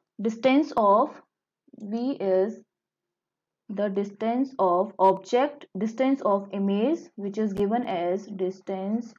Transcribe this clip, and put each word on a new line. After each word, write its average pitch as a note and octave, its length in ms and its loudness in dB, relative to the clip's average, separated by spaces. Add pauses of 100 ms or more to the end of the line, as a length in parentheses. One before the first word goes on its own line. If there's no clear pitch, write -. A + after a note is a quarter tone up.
(200)
distance C4 560 2
of, A3 460 4 (560)
v A#3 400 -4
is G3 400 2 (1120)
the G3+ 160 -2
distance A3 720 -2
of F#3 400 2
object, F#3+ 640 2 (140)
distance C4 440 0
of G3 280 0
image, G#3 480 0 (160)
which G3+ 240 -8
is G#3+ 140 -2
given G3+ 340 0
as F3+ 400 -2
distance G3 920 -6